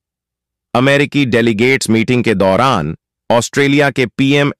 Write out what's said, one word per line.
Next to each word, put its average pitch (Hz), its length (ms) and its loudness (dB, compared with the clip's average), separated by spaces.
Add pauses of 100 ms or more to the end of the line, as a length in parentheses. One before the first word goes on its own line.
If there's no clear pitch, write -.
(720)
अमेरिकी 139 520 0
डेलीगेट्स 117 640 0
मीटिंग 113 340 0
के 113 100 0
दौरान 95 600 0 (360)
ऑस्ट्रेलिया 139 580 0
के 127 160 -2
पीएम 139 540 0